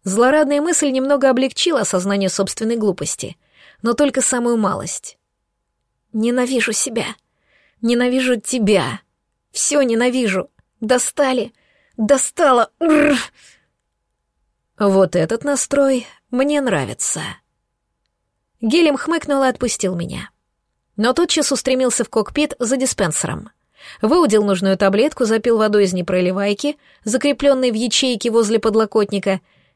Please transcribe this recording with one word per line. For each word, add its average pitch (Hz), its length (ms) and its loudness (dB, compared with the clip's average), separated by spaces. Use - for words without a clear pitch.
Злорадная 277 580 2
мысль 311 280 0
немного 269 380 2
облегчила 262 540 0
осознание 196 480 -2
собственной 220 460 -4
глупости, - 600 -4
но 233 100 0
только 269 300 2
самую 240 340 0
малость. - 640 -4
"Ненавижу 240 580 0
себя. 226 340 -4
Ненавижу 247 580 0
тебя. 196 600 0
Всё - 320 0
ненавижу. 240 680 0
Достали. 254 720 0
Достала. 262 800 2
Урр!" 294 400 4
Вот 190 360 4
этот 180 300 -2
настрой 269 640 0
мне 277 300 0
нравится. 156 580 -4
Гелем 285 340 2
хмыкнул 294 480 -2
и 262 40 2
отпустил 214 460 -2
меня. 175 360 -8
Но 226 160 2
тотчас 311 400 0
устремился 254 520 0
в - 40 -6
кокпит 202 500 -2
за 247 200 -2
диспенсером. 202 720 -4
Выудил 220 420 4
нужную 190 360 0
таблетку, 214 480 2
запил 226 320 2
водой 208 260 4
из 180 80 0
непроливайки, 190 840 -2
закреплённой 262 680 2
в 220 40 -2
ячейке 233 560 -2
возле 226 280 2
подлокотника — 208 840 0